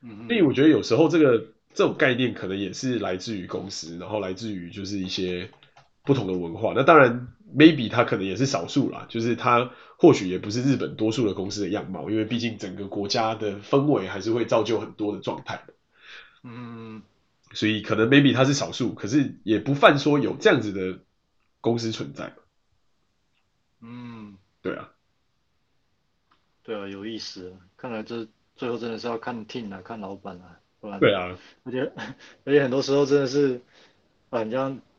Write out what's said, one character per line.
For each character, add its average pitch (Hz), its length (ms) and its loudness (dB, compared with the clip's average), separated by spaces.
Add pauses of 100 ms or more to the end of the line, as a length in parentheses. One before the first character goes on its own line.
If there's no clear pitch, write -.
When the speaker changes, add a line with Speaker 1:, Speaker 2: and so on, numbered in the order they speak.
Speaker 1:
嗯 113 160 -16
哼。 117 100 -14
Speaker 2:
所 233 80 0
以 202 60 4
我 139 100 6
觉 127 100 2
得 156 60 8
有 123 140 6
时 - 120 0
候 160 140 6
这 170 100 2
个， 127 280 4 (260)
这 202 120 2
种 117 140 2
概 131 160 4
念 120 200 -2
可 - 120 -10
能 95 120 -4
也 98 140 -6
是 127 260 -4
来 95 180 -4
自 107 200 -6
于 90 100 -8
公 - 240 -8
司， 85 280 -12
然 87 100 -12
后 104 120 -2
来 95 140 -6
自 110 180 -8
于 87 180 -10
就 101 140 -10
是 98 140 -6
一 92 100 -6
些 90 400 -4 (560)
不 143 80 2
同 117 140 2
的 92 80 -2
文 85 200 -4
化。 90 220 -2
那 127 60 2
当 160 160 8
然， 123 300 4 (280)
maybe 139 340 8
他 117 140 4
可 117 120 0
能 98 100 -4
也 95 100 -4
是 127 80 0
少 87 240 -2
数 - 220 0
啦， - 180 -12
就 117 100 -6
是 117 160 0
他 123 360 2 (260)
或 160 160 10
许 98 160 2
也 90 100 -2
不 104 120 -6
是 117 120 -2
日 131 140 2
本 78 180 -4
多 110 160 0
数 113 160 0
的 98 60 0
公 98 180 -6
司 101 120 -6
的 92 80 -4
样 98 200 -6
貌， 85 200 -8
因 107 80 0
为 107 80 0
毕 117 120 -4
竟 117 200 -4
整 95 180 -12
个 101 100 -10
国 101 220 -6
家 113 260 -2
的 104 260 -6
氛 139 260 2
围 113 200 2
还 95 140 -8
是 104 100 -4
会 113 140 0
造 117 180 2
就 107 160 0
很 107 140 -8
多 104 220 -4
的 95 80 -10
状 - 200 -6
态。 - 200 -10 (800)
Speaker 1:
嗯。 117 580 -16 (540)
Speaker 2:
所 - 120 0
以 107 140 0
可 110 140 -4
能 110 160 4
maybe 139 240 8
他 131 100 4
是 139 80 2
少 - 200 -2
数， 110 200 -4
可 - 160 -10
是 127 340 0
也 107 160 2
不 135 140 -2
犯 143 260 6
说 147 200 2
有 117 200 -2
这 214 120 4
样 147 100 4
子 107 100 -4
的 92 280 -6 (640)
公 117 160 0
司 113 140 -4
存 71 200 -10
在。 - 220 -12 (1500)
Speaker 1:
嗯。 117 560 -16 (240)
Speaker 2:
对 - 140 -6
啊。 - 160 -14 (1800)
Speaker 1:
对 117 80 -8
啊， 98 140 -10
有 98 160 -12
意 110 140 -10
思 92 320 -14
啊。 92 100 -20 (160)
看 127 160 -12
来 110 100 -8
这 113 240 -10 (300)
最 127 140 -6
后 120 80 -6
真 117 120 -8
的 110 80 -8
是 107 80 -10
要 117 120 -4
看 113 280 -10
team 113 240 -10
啊， 95 140 -14
看 113 160 -14
老 98 160 -10
板 95 220 -14
啊， 90 200 -20 (220)
不 110 80 -14
然 101 100 -10
Speaker 2:
对 98 140 4
啊。 90 240 -6 (280)
Speaker 1:
而 127 60 -12
且， 127 220 -4 (240)
<laughs> - 280 -20
而 139 100 2
且 147 80 8
很 127 80 0
多 135 100 0
时 131 100 -4
候 143 140 4
真 143 160 4
的 135 60 0
是， 131 340 0 (680)
啊， 117 120 -2
你 110 80 -4
这 123 60 -4
样 135 240 -4 (180)